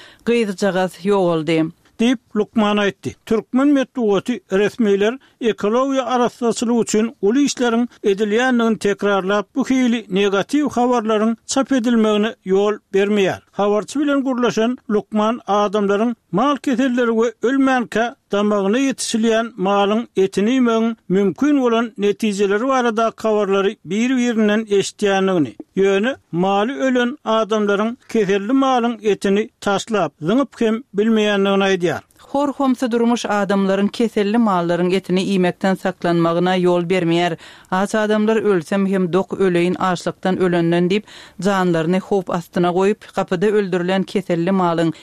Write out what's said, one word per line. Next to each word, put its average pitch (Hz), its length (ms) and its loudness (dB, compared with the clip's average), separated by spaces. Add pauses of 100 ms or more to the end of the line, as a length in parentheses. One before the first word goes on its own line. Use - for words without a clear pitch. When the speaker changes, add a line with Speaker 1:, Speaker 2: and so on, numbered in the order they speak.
(260)
Speaker 1:
gyzjagaz 196 680 0
ýogaldy. 196 300 0 (800)
Speaker 2:
Diýip 233 180 2 (180)
Lukman 208 400 0
aýtdy. 202 380 -4 (120)
Türkmen 247 420 0
metbugaty 240 680 0 (160)
resmiler 202 640 0 (220)
ekologiýa 254 640 0
arasatçylygy 240 800 0
üçin 220 400 -2
uly 240 220 2
işleriň 240 420 0 (180)
edilýänligini 226 760 0
tekrarlap, 196 760 -2
bu 269 100 -2
hili 247 460 0
negativ 202 560 0
habarlaryň 226 720 0 (100)
çap - 260 -2
edilmegine 220 600 2 (120)
ýol 202 320 0 (160)
bermeýär. 196 460 2 (120)
Habarçy 208 480 -2
bilen 285 240 0
gurlaşan 240 540 0 (120)
Lukman 214 560 -2
adamlaryň 208 680 0 (180)
mal 269 240 0
keselleri 247 560 0
we 226 360 0
ölmänkä 254 680 0 (180)
damagyna 208 460 0
ýetişilýän 226 800 -2
malyň 202 500 0 (100)
etini 190 340 0
ýemegiň 233 460 0 (120)
mümkin 202 520 0
bolan 233 380 0
netijeleri 202 720 0
barada 233 480 0
habarlary 196 680 0
bir-birinden 220 840 0
eşitýänligini, 190 880 0 (240)
ýöne 196 400 0 (160)
maly 196 400 0
ölen 254 520 -2
adamlaryň 214 720 0 (120)
keselli 202 440 0
malyň 254 500 0
etini 202 480 0 (100)
taşlap, 196 600 -2
zyňyp 226 400 -2
hem 226 220 0 (140)
bilmeýänligini 202 720 2
aýdýar. 175 320 -2 (320)
Speaker 1:
Hor 285 200 0
homsa 262 400 -2
durmuş 233 320 0
adamlaryň 196 640 0
keselli 214 500 0
mallaryň 180 560 0
etini 190 280 -2
iýmekden 185 540 0
saklanmagyna 175 800 0
ýol 175 320 2
bermeýär. 170 480 0 (340)
Aç 190 240 -2
adamlar 214 420 0
ölsem 196 500 0
hem 185 260 0
dok 190 200 -2
öleýin 180 440 0
açlykdan 180 600 -4
ölenden 175 500 0
diýip 208 160 -2 (360)
janlaryny 180 600 0
howp 196 300 -4
astyna 175 380 -2
goýup, 190 360 0 (120)
gapyda 190 300 -2
öldürilen 190 560 0
keselli 180 480 -2
malyň 170 420 2 (100)